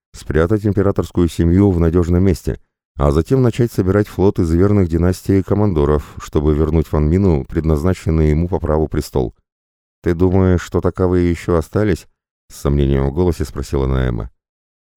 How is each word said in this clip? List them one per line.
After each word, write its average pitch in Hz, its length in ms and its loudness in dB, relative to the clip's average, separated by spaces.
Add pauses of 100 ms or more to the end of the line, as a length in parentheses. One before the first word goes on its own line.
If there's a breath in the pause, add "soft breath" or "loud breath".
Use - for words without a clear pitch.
(120)
спрятать 98 540 -2
императорскую 92 640 0
семью 87 420 2
в 87 80 0
надежном 87 460 2
месте, 85 360 -2 (360)
а 71 160 2
затем 127 300 2
начать 120 300 0
собирать 101 360 0
флот 95 300 0
из 85 120 0
верных 95 380 2
династии 90 540 0
командоров, 78 800 0
чтобы 76 320 0
вернуть 76 380 0
Ван 76 160 0
Мину 85 360 2
предназначенный 80 880 0
ему 82 180 0
по 87 100 -4
праву 76 300 -2
престол». 67 460 -4 (680)
«Ты 87 120 -2
думаешь, 92 480 2
что - 180 -4
таковые 90 500 0
еще 85 260 -2
остались?» 95 500 -2 (440)
с - 60 -20
сомнением 69 520 0
в 67 40 -4
голосе 87 320 -2
спросила 67 420 -6
Наэма. 64 440 -4 (680)